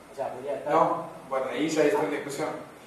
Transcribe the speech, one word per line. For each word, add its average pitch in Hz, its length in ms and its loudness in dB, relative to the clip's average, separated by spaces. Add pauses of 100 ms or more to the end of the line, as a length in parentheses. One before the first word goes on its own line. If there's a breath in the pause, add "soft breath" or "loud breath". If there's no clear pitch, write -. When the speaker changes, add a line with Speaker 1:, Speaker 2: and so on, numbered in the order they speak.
(120)
Speaker 1:
O - 40 -18
sea, 135 180 -4
podría 131 220 -6
estar - 180 -2
Speaker 2:
No, 160 360 4 (200)
bueno, 135 220 -2
ahí 151 160 0
ya 156 160 4
está - 200 4
en - 80 0
discusión. - 580 -6 (180 loud breath)